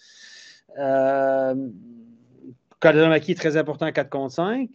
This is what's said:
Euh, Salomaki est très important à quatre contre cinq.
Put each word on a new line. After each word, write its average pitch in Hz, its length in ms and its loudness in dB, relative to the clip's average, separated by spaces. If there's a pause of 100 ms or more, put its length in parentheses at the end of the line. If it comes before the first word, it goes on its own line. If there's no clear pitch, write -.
(800)
Euh, 135 760 0 (1300)
Salomaki 160 500 4
est 175 40 -2
très 156 200 -2
important 156 300 -2
à 156 80 -6
quatre 139 160 -4
contre 135 240 -6
cinq. 226 420 -4